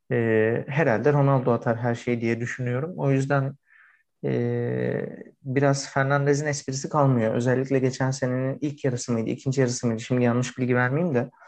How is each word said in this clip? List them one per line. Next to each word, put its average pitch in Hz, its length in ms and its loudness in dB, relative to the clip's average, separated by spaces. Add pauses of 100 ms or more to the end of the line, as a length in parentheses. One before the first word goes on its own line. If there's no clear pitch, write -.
(120)
Ee, 113 560 2
herhalde 135 460 2
Ronaldo 139 380 4
atar 117 260 0
her 120 180 -2
şeyi 120 260 -2
diye 117 180 0
düşünüyorum. 123 580 -4
O 143 140 0
yüzden, 139 440 0 (720)
e, 120 840 -2 (340)
biraz 139 460 2
Fernandez'in 143 560 0
esprisi 143 440 -6
kalmıyor. 127 460 2
Özellikle 131 440 0
geçen 131 320 0
senenin 131 500 -4
ilk 143 240 -6
yarısı 123 280 -2
mıydı, 113 160 -2
ikinci 135 320 -2
yarısı 123 260 0
mıydı? 113 140 -2
Şimdi 123 220 0
yanlış 123 340 0
bilgi 127 180 0
vermeyeyim 135 400 0
de, 120 160 0 (160)